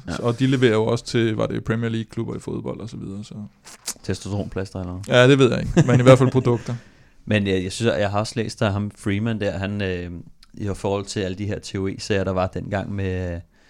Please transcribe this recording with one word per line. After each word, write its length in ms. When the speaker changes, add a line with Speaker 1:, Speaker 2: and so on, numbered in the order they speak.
Speaker 1:
Ja. 60
Speaker 2:
Og 160
de 80
leverer 260
jo 120
også 200
til, 300
var 100
det 180
Premier 260
League-klubber 460
i 40
fodbold 400
og 100
så 80
videre, 260
så. 100
Speaker 1:
Testosteronplaster 760
eller 140
hvad? 220
Speaker 2:
Ja, 120
det 120
ved 120
jeg 80
ikke, 280
men 120
i 40
hvert 140
fald 140
produkter. 480
<laughs> 40
Speaker 1:
Men 200
jeg, 160
jeg 80
synes, 280
jeg 120
har 80
også 160
læst, 260
at 120
ham 240
Freeman 440
der, 160
han, 240
øh, 300
i 220
forhold 300
til 140
alle 180
de 80
her 140
T 160
O 120
E-sager, 360
der 80
var 160
dengang 480
med, 440